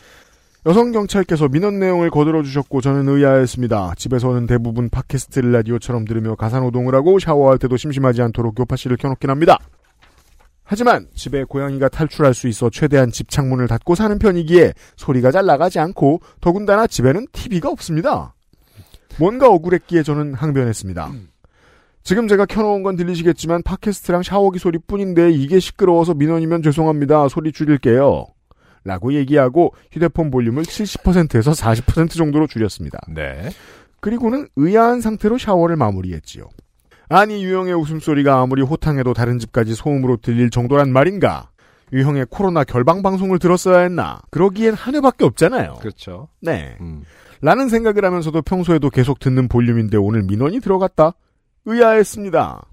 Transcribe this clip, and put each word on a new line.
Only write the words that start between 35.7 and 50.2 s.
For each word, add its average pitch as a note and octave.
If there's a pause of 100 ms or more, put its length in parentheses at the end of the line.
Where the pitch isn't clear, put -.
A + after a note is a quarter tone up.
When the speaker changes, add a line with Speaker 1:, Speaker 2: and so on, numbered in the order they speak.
Speaker 1:
마무리했지요. F#2 (600)
아니, G3+
유형의 F#3
웃음소리가 D3
아무리 C3
호탕해도 C3+
다른 A#2+
집까지 A2+
소음으로 C3
들릴 A#2+
정도란 C3
말인가? C3+ (420)
유형의 C3+
코로나 F3
결방 D#3
방송을 F#3+
들었어야 F3+
했나? C3 (120)
그러기엔 G3+
한 C4
회밖에 C4+
없잖아요. D3+
Speaker 2:
그렇죠. G#2 (140)
Speaker 1:
네. D#2
Speaker 2:
음. D#2+ (360)
Speaker 1:
라는 G#3+
생각을 G#3+
하면서도 D#3+
평소에도 E3
계속 C3
듣는 B2+
볼륨인데 A#2
오늘 G#2